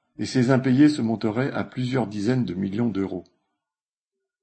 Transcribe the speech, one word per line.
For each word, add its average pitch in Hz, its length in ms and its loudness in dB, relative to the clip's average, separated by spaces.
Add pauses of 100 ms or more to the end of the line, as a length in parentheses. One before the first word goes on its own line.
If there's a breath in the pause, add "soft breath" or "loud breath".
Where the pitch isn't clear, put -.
(200)
et 107 80 -6
ses 127 240 2
impayés 135 380 6
se 147 120 -2
monteraient 113 520 -2
à 101 100 -2
plusieurs 127 420 -4
dizaines 107 400 -2
de 87 80 -4
millions 98 340 -2
d'euros. 95 360 -4 (1200)